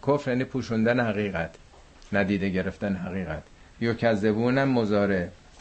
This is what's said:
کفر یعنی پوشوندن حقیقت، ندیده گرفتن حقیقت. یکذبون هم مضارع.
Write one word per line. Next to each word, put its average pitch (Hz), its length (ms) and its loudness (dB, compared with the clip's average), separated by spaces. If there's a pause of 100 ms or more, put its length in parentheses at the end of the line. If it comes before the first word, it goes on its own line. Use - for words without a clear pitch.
کفر 143 240 0
یعنی 123 120 0
پوشوندن 117 560 0
حقیقت، 101 500 -2 (640)
ندیده 98 360 2
گرفتن 95 460 -2
حقیقت. 90 480 -8 (380)
یکذبون 117 760 2
هم 139 120 2
مضارع. 101 580 2 (340)